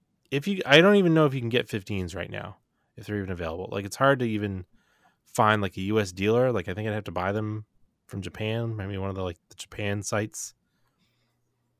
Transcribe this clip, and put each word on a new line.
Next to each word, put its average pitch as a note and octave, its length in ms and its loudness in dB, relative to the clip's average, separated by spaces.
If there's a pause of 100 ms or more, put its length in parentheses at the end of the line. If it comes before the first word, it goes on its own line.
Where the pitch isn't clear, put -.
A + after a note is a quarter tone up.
(300)
if C#3+ 180 -2
you, G3 180 -2
I C#3+ 140 10
don't G3+ 160 8
even F3 180 6
know D#3 120 6
if C3 80 0
you C3+ 60 -4
can A#2 80 -4
get B2 200 0
fifteens F#2+ 460 -4
right F#2+ 160 -8
now, G#2 260 -10 (400)
if G#2 100 -16
they're G#2 120 -4
even F#2+ 120 -6
available. F2 400 -6
Like, G2+ 140 -4
it's G2 120 -10
hard C3+ 220 4
to B2 100 -2
even G2+ 360 -4 (640)
find, G#2+ 360 4
like, F#2+ 140 -4
a F#2+ 60 -4
U G#2+ 180 2
S G2 100 -2
dealer. A2 400 2
Like, G2+ 180 -2
I F#2 60 -4
think G#2+ 140 -6
I'd G#2 60 -4
have G#2 100 -6
to F#2+ 80 -12
buy F2+ 180 -2
them G#2+ 360 -4 (400)
from G2 160 -10
Japan, A2 520 -6
maybe G2 240 -8
one G2 120 -4
of F#2+ 40 -8
the, F#2+ 80 -6
like, F2+ 160 -6 (120)
the - 40 -20
Japan G#2 480 -6
sites. - 520 -6 (1300)